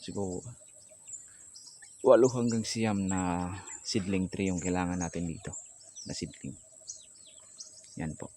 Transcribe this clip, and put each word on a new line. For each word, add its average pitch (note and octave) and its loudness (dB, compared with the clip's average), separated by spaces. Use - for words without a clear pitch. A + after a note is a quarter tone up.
siguro F#2 -4
walo B2 10
hanggang A#2+ 2
siyam G#2+ 2
na F2+ 0
seedling F#2 0
tree F#2+ 0
yung F2 -2
kailangan F2+ 0
natin E2+ -4
dito - -10
na - -10
seedling. - -10
Yan E2 -4
po. - -10